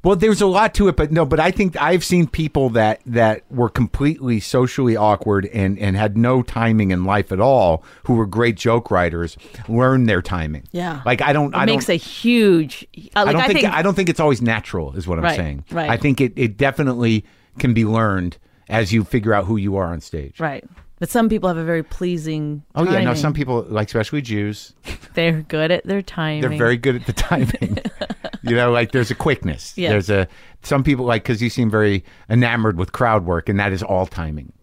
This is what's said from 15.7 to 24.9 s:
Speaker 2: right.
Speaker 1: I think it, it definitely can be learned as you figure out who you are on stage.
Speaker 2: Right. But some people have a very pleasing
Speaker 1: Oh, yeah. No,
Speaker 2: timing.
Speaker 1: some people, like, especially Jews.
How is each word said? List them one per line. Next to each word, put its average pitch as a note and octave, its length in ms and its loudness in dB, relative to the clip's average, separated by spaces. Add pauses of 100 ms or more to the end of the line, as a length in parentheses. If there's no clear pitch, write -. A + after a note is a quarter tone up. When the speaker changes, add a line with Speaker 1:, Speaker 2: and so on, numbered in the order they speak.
Speaker 2:
right. E3 180 -4
Speaker 1:
I A#2 80 0
think C3+ 240 0
it, F3+ 160 0
it A2 220 -2
definitely A#2+ 680 0 (340)
can B2 140 0
be A2 140 2
learned G2+ 500 0 (320)
as G#2+ 240 0
you A2 120 2
figure A2 280 0
out G2+ 140 2
who A2 100 -2
you G2 200 -2
are F#2+ 100 -2
on E2+ 160 -8
stage. C#2+ 360 -12
Speaker 2:
Right. D3 280 -8 (320)
But F3 100 -6
some A3+ 220 2
people G3+ 180 0
have E3+ 80 -2
a E3 80 -6
very E3 180 -2
pleasing D#3 800 -6 (120)
Speaker 1:
Oh, D#3+ 100 0
yeah. F3+ 60 0
No, - 80 2
Speaker 2:
timing. B2 180 0
Speaker 1:
some D3+ 160 0
people, C3 360 -2
like, G#2+ 200 -2
especially A#2+ 340 -2
Jews. G#2 520 -6 (400)